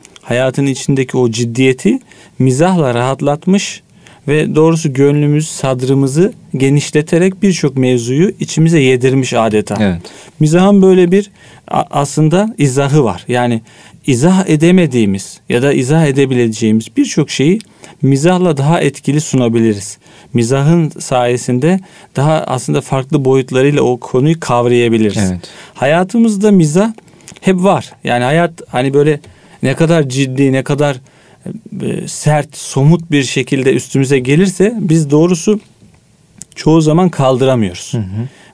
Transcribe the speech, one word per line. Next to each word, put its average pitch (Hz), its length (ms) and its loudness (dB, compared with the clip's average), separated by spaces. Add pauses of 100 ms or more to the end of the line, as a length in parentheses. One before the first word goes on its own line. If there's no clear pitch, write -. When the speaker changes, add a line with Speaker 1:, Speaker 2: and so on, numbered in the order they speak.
(220)
Speaker 1:
hayatın 131 440 -2
içindeki 135 500 -2
o 123 140 2
ciddiyeti 131 680 0 (400)
mizahla 135 560 0
rahatlatmış 143 880 -2 (460)
ve 151 260 0
doğrusu 160 380 2
gönlümüz, 147 560 2
sadrımızı 135 840 0 (240)
genişleterek 151 880 0
birçok 160 340 0
mevzuyu 127 640 0
içimize 165 400 2
yedirmiş 127 520 2
adeta. 107 480 0
Speaker 2:
Evet. 90 220 -2 (380)
Speaker 1:
Mizahın 185 420 4
böyle 185 300 4
bir 196 180 0 (380)
a-, - 220 -4
aslında 156 680 0
izahı 139 460 2
var. 98 240 -4
Yani 120 320 -2 (460)
izah 175 420 2
edemediğimiz 147 1000 0
ya 123 140 -2
da 143 100 2
izah 147 340 2
edebileceğimiz 117 800 0 (100)
birçok 226 340 -2
şeyi 170 280 0 (440)
mizahla 156 540 2
daha 156 240 0
etkili 143 400 -2
sunabiliriz. 113 800 0 (360)
Mizahın 139 540 2
sayesinde 127 920 -2 (360)
daha 147 160 0
aslında 147 480 -4
farklı 135 440 -4
boyutlarıyla 131 580 0
o 123 140 0
konuyu 147 440 -2
kavrayabiliriz. 117 920 0
Speaker 2:
Evet. 90 100 -6 (340)
Speaker 1:
Hayatımızda 196 760 0
mizah 185 420 2 (480)
hep 190 160 0
var. 175 360 -2 (120)
Yani 123 200 -2
hayat 170 280 0 (160)
hani 135 260 -2
böyle 147 260 2 (420)
ne 131 120 -2
kadar 160 340 0
ciddi, 131 440 0
ne 131 100 0
kadar, 143 340 -2 (840)
e, - 260 -8
sert, - 480 -4
somut 165 540 0
bir 143 120 0
şekilde 131 520 -2
üstümüze 135 440 -2
gelirse 185 640 0
biz 160 300 0
doğrusu 175 500 0 (920)
çoğu 160 260 2
zaman 160 280 2
kaldıramıyoruz. 131 840 0
Speaker 2:
Hı 123 40 -4
hı. 107 300 -6 (240)